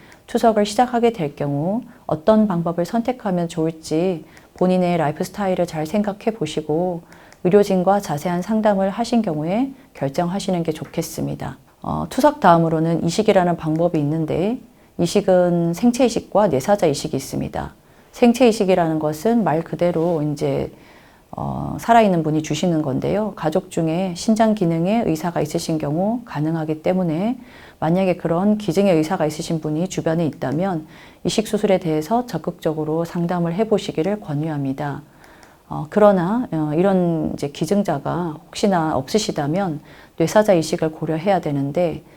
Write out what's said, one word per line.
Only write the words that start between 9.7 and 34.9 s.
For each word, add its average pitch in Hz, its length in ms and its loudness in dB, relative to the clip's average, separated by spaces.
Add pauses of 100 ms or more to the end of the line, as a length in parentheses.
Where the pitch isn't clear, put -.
결정하시는 175 680 -2
게 165 80 -2
좋겠습니다. 143 880 -6 (240)
어, 151 280 -4
투석 294 280 2
다음으로는 165 680 4
이식이라는 175 520 2
방법이 165 420 0
있는데 160 600 -2 (380)
이식은 175 760 2
생체 240 320 4
이식과 214 400 0
뇌사자 185 400 2
이식이 147 300 -2
있습니다. 143 580 -6 (380)
생체 240 360 4
이식이라는 180 500 2
것은 170 460 0
말 160 180 0
그대로 165 600 0
이제, 143 500 -2 (600)
어, - 460 -6
살아있는 202 440 4
분이 156 200 0
주시는 156 380 0
건데요. 147 560 -2
가족 165 340 -2
중에 170 460 -2
신장 220 380 2
기능에 180 500 2
의사가 160 380 -2
있으신 160 340 -2
경우 185 480 -2
가능하기 156 580 -4
때문에 185 560 0 (400)
만약에 175 380 2
그런 180 400 0
기증의 196 400 2
의사가 156 300 0
있으신 160 340 -4
분이 156 280 -2
주변에 165 360 -2
있다면 156 600 -4 (380)
이식 208 220 -2
수술에 208 300 2
대해서 175 480 -2
적극적으로 160 800 -4
상담을 170 480 -2
해보시기를 202 680 -2
권유합니다. 143 840 -4 (640)